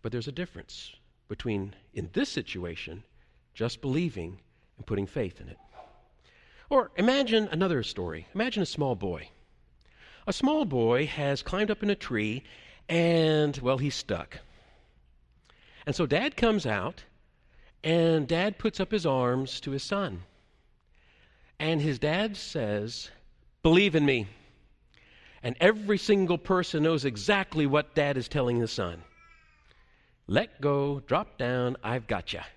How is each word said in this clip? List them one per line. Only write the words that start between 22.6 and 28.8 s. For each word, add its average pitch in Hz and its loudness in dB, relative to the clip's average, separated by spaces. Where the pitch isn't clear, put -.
"Believe 170 6
in 151 4
me." 120 2
And 123 -4
every 208 4
single 185 2
person 175 0
knows 156 2
exactly 151 0
what 147 0
Dad 143 2
is 120 -4
telling 123 2
the 113 0
son. 87 -4